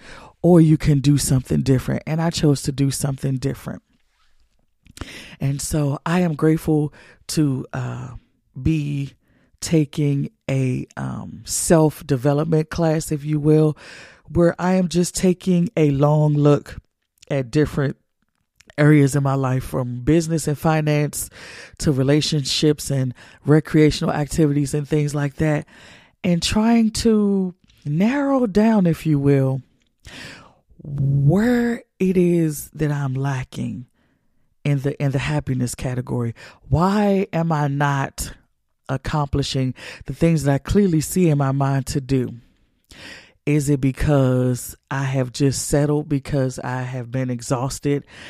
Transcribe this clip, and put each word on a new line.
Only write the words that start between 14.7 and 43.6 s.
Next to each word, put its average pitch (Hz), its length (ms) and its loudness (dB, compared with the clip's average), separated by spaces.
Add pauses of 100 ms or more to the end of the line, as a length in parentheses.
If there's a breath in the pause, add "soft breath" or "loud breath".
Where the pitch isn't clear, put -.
am 185 140 2
just 170 260 -2
taking 180 640 0
a 151 160 4
long 147 420 2
look 147 420 2 (540)
at 135 220 -4
different 147 460 0 (800)
areas 147 360 6
in 143 80 0
my 135 120 0
life, 131 300 -2
from 123 360 -6
business 160 480 0
and 147 80 -2
finance 151 720 -2 (480 loud breath)
to - 160 0
relationships 143 1000 0
and 131 220 -2 (320 loud breath)
recreational 151 680 2
activities 143 580 0
and 147 160 -4
things 147 260 -2
like 143 200 -4
that, 156 320 -2 (580 loud breath)
and 175 180 2
trying 226 480 2
to 202 640 0 (300)
narrow 247 640 0
down, 208 400 4
if 160 180 0
you 151 140 2
will, 135 420 2 (1200 loud breath)
where 156 1000 2 (160)
it 185 180 2
is 170 540 2
that 151 200 -2
I'm 143 220 -2
lacking 127 760 -6 (760)
in 143 160 0
the, 139 220 -4
in 139 80 0
the 135 80 -2
happiness 131 560 -4
category. 123 600 -6 (340 loud breath)
Why 196 640 2
am 165 180 -2
I 147 160 0
not 139 640 -4 (560)
accomplishing 135 840 -4 (320 loud breath)
the 139 80 -10
things 165 300 2
that 139 100 4
I 139 40 0
clearly 180 440 2
see 180 260 0
in 151 80 2
my 139 160 0
mind 139 360 0
to 147 120 -4
do? 123 360 -2 (1080 loud breath)
Is 147 240 0